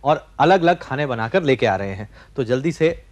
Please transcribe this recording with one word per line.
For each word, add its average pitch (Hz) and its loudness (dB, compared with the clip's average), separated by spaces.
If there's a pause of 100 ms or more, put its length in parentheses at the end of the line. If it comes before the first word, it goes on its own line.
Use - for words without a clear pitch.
और 151 0 (120)
अलग-अलग 175 4
खाने 143 -4
बनाकर 120 -2
लेके 131 2
आ 98 2
रहे 98 -6
हैं। 101 -12 (280)
तो 135 -4
जल्दी 131 -2
से 165 -2